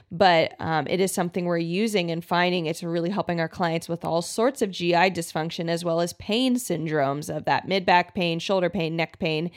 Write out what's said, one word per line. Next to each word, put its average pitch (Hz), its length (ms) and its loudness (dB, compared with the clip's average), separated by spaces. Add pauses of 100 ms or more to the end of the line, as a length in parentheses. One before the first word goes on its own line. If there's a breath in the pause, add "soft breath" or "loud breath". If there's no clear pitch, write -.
(120)
But, 170 480 4
um, 160 260 -2
it 175 140 0
is 190 100 2
something 175 360 -2
we're 175 100 0
using 175 540 0
and 165 120 -4
finding 175 440 0
it's 165 160 -4
really 170 260 -2
helping 175 320 -2
our 160 80 0
clients 165 400 -2
with 170 160 -6
all 165 160 0
sorts 226 400 0
of 208 100 0
G 175 240 0
I 175 160 6
dysfunction, 165 600 -4
as 170 120 -2
well 170 200 0
as 175 100 -2
pain 247 440 0
syndromes 151 800 -2
of 151 120 -6
that 143 200 0
mid 185 200 0
back 180 280 4
pain, 170 240 0
shoulder 185 300 0
pain, 165 260 -2
neck 165 240 -4
pain, 160 380 -2